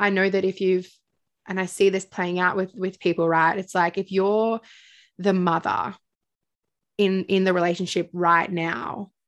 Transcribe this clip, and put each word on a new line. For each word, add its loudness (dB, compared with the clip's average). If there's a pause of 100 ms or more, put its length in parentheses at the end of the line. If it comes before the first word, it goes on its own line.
I 2
know 2
that 0
if -4
you've, 0 (560)
and -6
I -4
see 2
this -2
playing -4
out 2
with, -4
with -8
people, 0
right? 2
It's -8
like, 0
if -6
you're 0 (580)
the 2
mother 0 (1040)
in, 2
in 2
the 4
relationship -2
right 2
now, -6 (160)